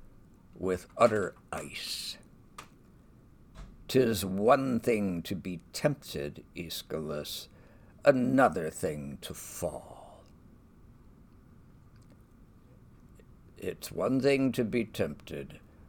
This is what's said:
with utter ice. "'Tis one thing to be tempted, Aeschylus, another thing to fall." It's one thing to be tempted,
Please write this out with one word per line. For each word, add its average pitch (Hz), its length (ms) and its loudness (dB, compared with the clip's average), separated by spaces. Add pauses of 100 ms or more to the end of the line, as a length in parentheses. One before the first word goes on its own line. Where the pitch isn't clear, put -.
(580)
with 90 300 -2 (100)
utter 107 380 4 (160)
ice. - 640 -8 (1700)
"'Tis 113 380 4
one 113 560 4
thing 101 420 0
to 101 140 -6
be 90 240 -6 (120)
tempted, - 720 -4 (140)
Aeschylus, 76 920 -8 (560)
another 127 680 6
thing 73 500 -6
to - 120 -12
fall." - 920 -10 (3250)
It's - 360 -8
one 120 280 2
thing 135 320 4
to 120 120 0
be 113 200 0
tempted, 73 760 -6 (280)